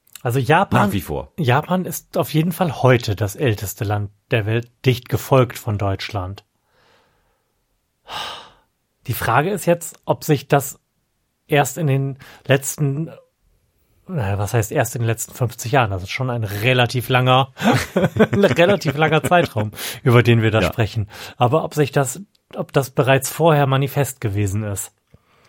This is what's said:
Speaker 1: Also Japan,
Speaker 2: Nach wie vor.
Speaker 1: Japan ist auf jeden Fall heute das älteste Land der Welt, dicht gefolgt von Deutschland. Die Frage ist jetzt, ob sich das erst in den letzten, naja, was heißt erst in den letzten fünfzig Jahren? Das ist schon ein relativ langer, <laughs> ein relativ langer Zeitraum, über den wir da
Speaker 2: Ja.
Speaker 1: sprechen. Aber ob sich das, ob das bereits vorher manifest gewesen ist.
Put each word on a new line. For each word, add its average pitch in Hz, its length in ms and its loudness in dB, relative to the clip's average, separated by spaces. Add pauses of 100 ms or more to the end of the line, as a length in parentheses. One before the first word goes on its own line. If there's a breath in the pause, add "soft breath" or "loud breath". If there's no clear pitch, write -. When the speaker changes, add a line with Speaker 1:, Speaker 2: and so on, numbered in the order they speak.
(220)
Speaker 1:
Also 123 160 -2
Japan, 165 480 2
Speaker 2:
Nach 196 60 -2
wie 95 80 -4
vor. 67 360 -8
Speaker 1:
Japan 156 480 0
ist - 320 -10
auf 165 160 -2
jeden 160 200 0
Fall 170 300 -2
heute 120 340 4
das 101 180 -4
älteste 110 500 -4
Land 104 260 -4 (200)
der 113 160 0
Welt, 117 240 -4 (160)
dicht 123 220 0
gefolgt - 500 0
von 104 200 -4
Deutschland. 98 680 -6 (2750 loud breath)
Die 117 60 -2
Frage 139 360 0
ist 202 160 -6
jetzt, 170 380 -2
ob - 180 -4
sich - 240 0
das - 320 0 (680)
erst 143 280 2
in 156 120 -2
den 139 300 -2 (280 loud breath)
letzten, 139 640 -2 (960)
naja, 104 320 -2
was 101 160 -2
heißt 110 160 0
erst 127 240 -2
in 120 80 -4
den 113 60 0
letzten - 260 -6
fünfzig - 380 -4
Jahren? 120 180 4
Das 92 140 -6
ist - 60 -10
schon 131 200 -6
ein 117 140 -4
relativ 120 640 0
langer, 127 480 4
<laughs> - 380 0
ein 196 500 2
relativ 165 520 2
langer 156 280 2
Zeitraum, 120 480 0 (320 loud breath)
über 120 180 8
den 117 180 6
wir 110 120 2
da 110 80 4
Speaker 2:
Ja. 87 120 2
Speaker 1:
sprechen. 107 360 -2 (280 loud breath)
Aber 123 280 2
ob 156 100 -10
sich 151 160 0
das, 139 300 -2 (340)
ob - 180 -10
das 139 180 0
bereits 135 380 2
vorher 151 380 2
manifest 135 540 -2
gewesen 104 420 -2
ist. 101 300 -8 (560 soft breath)